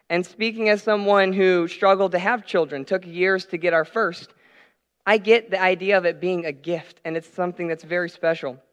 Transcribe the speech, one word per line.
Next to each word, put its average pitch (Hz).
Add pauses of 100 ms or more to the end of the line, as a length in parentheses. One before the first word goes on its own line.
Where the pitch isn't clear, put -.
And 175
speaking 220
as 208
someone 202
who 185
struggled 196
to 175
have 208
children, 147
took 185
years 185
to -
get 170
our 160
first, 196 (720)
I 214
get 226
the 190
idea 185
of 185
it 165
being 175
a 156
gift, 156
and 160
it's 165
something 175
that's 165
very 170
special. 160 (140)